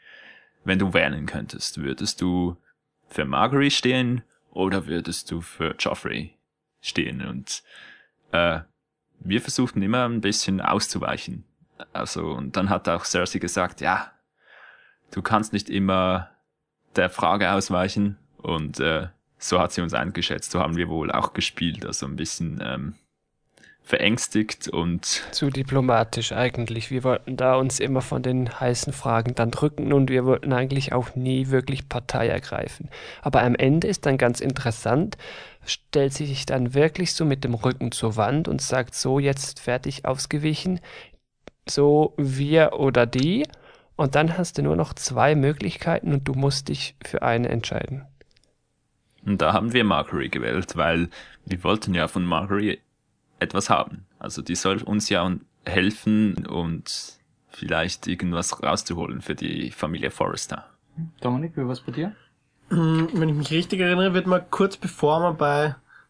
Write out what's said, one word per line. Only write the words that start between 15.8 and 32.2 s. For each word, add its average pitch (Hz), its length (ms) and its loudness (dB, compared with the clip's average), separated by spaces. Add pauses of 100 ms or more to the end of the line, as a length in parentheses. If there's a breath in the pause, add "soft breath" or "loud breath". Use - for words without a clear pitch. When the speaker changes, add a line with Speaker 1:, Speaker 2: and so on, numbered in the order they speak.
Speaker 1:
der 90 140 4
Frage 92 440 2
ausweichen. 98 640 0 (200)
Und, 78 440 -6
äh, 80 260 0 (340)
so 90 200 2
hat 87 100 0
sie - 100 -4
uns 82 120 -4
eingeschätzt, - 580 -4
so 90 80 0
haben 82 160 0
wir 85 140 -2
wohl 78 240 -2
auch - 180 0
gespielt, - 540 -4
also - 200 -6
ein 69 120 -8
bisschen... 80 440 -6
Ähm, 67 340 -6 (880 soft breath)
verängstigt - 840 0
und 85 380 -2 (260)
Speaker 2:
Zu - 180 0
diplomatisch 127 800 2
eigentlich. 113 600 -2
Wir 127 120 -2
wollten 127 340 0
da 127 180 6
uns 131 240 2
immer 131 220 2
von 131 200 -4
den 127 380 0
heißen 123 340 0
Fragen 117 400 0
dann 117 160 2
drücken 151 440 0
und 135 180 6
wir 127 140 2
wollten 131 280 2
eigentlich 131 400 0
auch 123 220 -2
nie 131 340 0
wirklich 135 400 0
Partei 120 380 -2